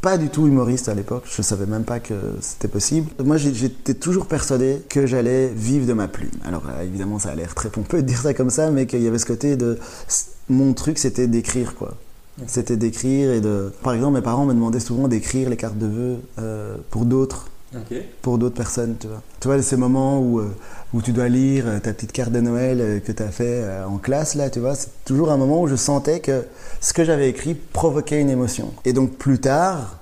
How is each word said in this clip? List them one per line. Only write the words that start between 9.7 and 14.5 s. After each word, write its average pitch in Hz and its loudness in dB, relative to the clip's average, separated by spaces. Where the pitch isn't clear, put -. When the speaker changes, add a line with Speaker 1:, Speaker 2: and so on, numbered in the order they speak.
Speaker 1:
c-, - -2
mon 135 6
truc, 156 -2
c'était 127 0
d'écrire, 117 0
quoi. - -10
Speaker 2:
Ok. 131 -10
Speaker 1:
C'était 120 -2
d'écrire 131 2
et 113 2
de... 101 0
Par 123 0
exemple, 131 2
mes 127 2
parents 123 2
me 135 2